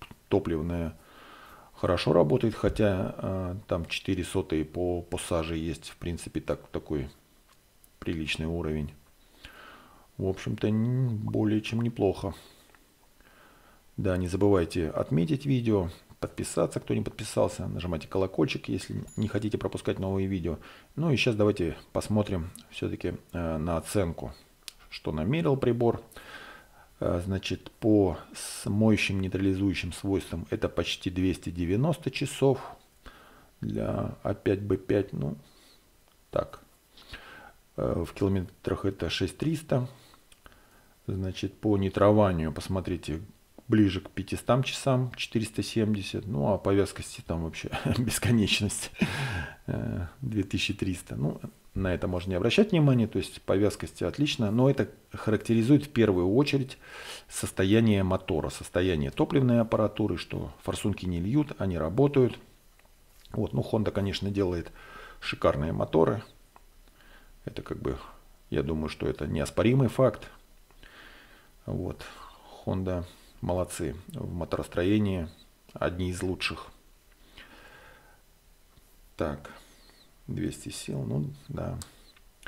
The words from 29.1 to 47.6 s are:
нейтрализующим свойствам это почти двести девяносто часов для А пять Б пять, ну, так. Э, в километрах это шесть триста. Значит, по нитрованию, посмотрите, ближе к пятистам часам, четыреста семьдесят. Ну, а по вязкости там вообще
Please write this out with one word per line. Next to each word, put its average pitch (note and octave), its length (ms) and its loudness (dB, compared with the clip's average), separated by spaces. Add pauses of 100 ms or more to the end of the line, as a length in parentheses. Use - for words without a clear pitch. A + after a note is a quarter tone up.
нейтрализующим F#2+ 760 0
свойствам F2+ 580 -2
это - 180 -2
почти - 400 -4
двести F#2 400 0
девяносто F2+ 600 0
часов C3+ 480 2 (1000)
для G#2 600 -4
А G2+ 120 -2
пять G2+ 260 0
Б G2 160 0
пять, - 360 0
ну, - 240 -4 (920)
так. - 320 -4 (1160)
Э, B1 300 0
в - 60 -12
километрах G2 720 -2
это F#2 240 -2
шесть - 280 -2
триста. C#3+ 500 -2 (1200)
Значит, F#2+ 460 -4
по G#2 240 2
нитрованию, G2 720 6
посмотрите, F2 720 -4 (460)
ближе G2+ 340 6
к - 80 -12
пятистам A#2+ 540 0
часам, B2+ 520 0
четыреста - 480 -2
семьдесят. G#2 600 0
Ну, F#2+ 280 0
а F2+ 40 2
по G2 160 2
вязкости - 520 0
там E2 180 -2
вообще - 260 -6 (160)